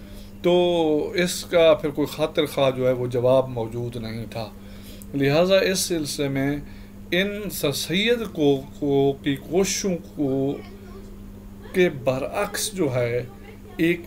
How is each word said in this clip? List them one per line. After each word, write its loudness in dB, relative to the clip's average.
तो 4
इसका 6
फिर 0
कोई 0
खातिर 0
ख्वाह 4
जो 0
है 6
वो 0
जवाब 4
मौजूद -4
नहीं -8
था। -8
लिहाजा 4
इस 2
सिलसिले -2
में 0
इन -2
सर -2
सैयद 0
को, 2
को 0
की 0
कोशिशों -2
को -2
के 6
बरअक्स -2
जो 0
है 0
एक 2